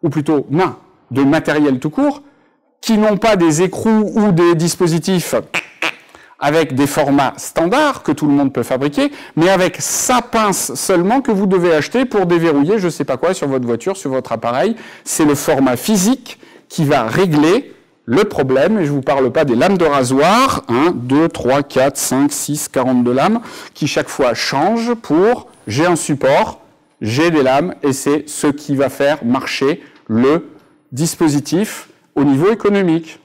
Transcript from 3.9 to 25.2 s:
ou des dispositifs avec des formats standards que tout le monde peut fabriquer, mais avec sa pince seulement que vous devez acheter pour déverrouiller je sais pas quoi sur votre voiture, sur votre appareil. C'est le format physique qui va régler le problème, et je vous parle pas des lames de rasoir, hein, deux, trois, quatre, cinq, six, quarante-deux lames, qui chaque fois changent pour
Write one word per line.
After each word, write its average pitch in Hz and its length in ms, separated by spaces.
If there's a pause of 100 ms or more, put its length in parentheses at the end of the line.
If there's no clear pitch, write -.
ou 208 180
des 170 220
dispositifs 165 800 (1040)
avec 147 360
des 139 120
formats 139 500
standards 247 680
que 160 100
tout 151 140
le 147 60
monde 139 200
peut 123 100
fabriquer, 143 480 (260)
mais 170 140
avec 180 300
sa - 420
pince 214 520
seulement 190 460
que 247 120
vous 202 140
devez 185 280
acheter 233 320
pour 208 180
déverrouiller 165 540
je 185 100
sais 147 160
pas 127 140
quoi 180 160
sur 170 120
votre 131 200
voiture, 120 300
sur 143 140
votre 131 220
appareil. 123 420 (300)
C'est - 220
le 143 80
format 135 420
physique 214 640 (300)
qui 165 140
va 139 180
régler 160 720 (320)
le 143 180
problème, 151 540
et 165 80
je 143 40
vous 143 120
parle 135 280
pas 160 140
des 131 100
lames 175 220
de 170 80
rasoir, 143 840
hein, 139 260
deux, 131 340
trois, 139 340
quatre, 139 360
cinq, 139 340
six, - 360
quarante-deux 123 440
lames, 196 300 (320)
qui - 120
chaque 147 220
fois - 240
changent 226 640
pour 208 540 (180)